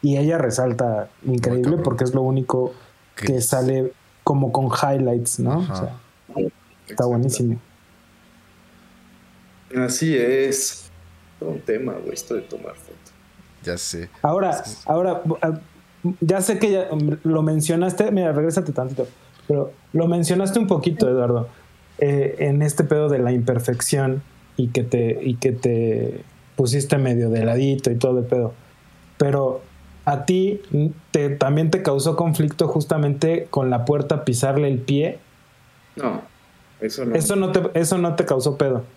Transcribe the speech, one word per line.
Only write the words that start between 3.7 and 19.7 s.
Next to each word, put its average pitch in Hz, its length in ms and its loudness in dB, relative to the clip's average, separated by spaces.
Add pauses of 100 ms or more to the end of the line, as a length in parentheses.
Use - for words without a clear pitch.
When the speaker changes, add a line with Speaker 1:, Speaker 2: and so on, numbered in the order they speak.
Speaker 1:
como 135 280 2
con 135 180 0
highlights, 123 720 0
¿no? 131 200 2
Speaker 2:
Ajá. 180 120 -4
Speaker 1:
O 95 40 -6
sea, - 200 -6 (400)
está - 40 -4 (440)
Speaker 3:
Exacto. 123 240 -2
Speaker 1:
buenísimo. 120 520 0 (2250)
Speaker 3:
Así 135 400 0
es. 131 760 0 (480)
Todo 82 120 -8
un - 100 -8
tema, 113 340 -4
güey, - 200 -10
esto - 200 -8
de 101 80 -4
tomar - 340 -14
foto. - 160 -20 (680)
Speaker 2:
Ya 87 140 -6
sé. 87 320 -10 (140)
Speaker 1:
Ahora, 175 280 0
Speaker 2:
Es 107 340 -8
que - 80 -6
Speaker 1:
ahora, 175 300 0 (200)
ah, 160 180 -2 (600)
ya 185 200 2
sé 190 180 0
que 214 120 2
ya, 190 220 0
mm, 151 320 -2
lo 156 180 2
mencionaste. 165 680 0
Mira, 180 220 2
regrésate 151 400 0
tantito. 127 360 -4 (400)
Pero 143 240 0 (200)